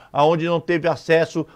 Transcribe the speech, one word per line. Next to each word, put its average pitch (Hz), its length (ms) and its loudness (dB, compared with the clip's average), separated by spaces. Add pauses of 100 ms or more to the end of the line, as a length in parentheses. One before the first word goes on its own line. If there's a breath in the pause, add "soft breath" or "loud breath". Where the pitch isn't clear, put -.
(140)
aonde 156 320 2
não 170 160 -2
teve 170 260 -2
acesso 160 580 0 (100)